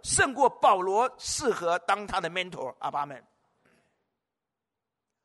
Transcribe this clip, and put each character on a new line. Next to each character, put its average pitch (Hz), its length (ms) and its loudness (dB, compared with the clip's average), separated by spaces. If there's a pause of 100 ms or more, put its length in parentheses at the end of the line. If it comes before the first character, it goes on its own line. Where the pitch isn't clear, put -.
胜 330 320 2
过 247 160 4
保 214 300 4
罗 202 380 0
适 - 340 -2
合 175 280 0
当 202 280 -2
他 185 140 -4
的 165 80 -4
mentor。 170 500 -8
阿 156 100 -8
爸， 151 100 -4
阿 143 60 -4
们。 131 160 -14 (2000)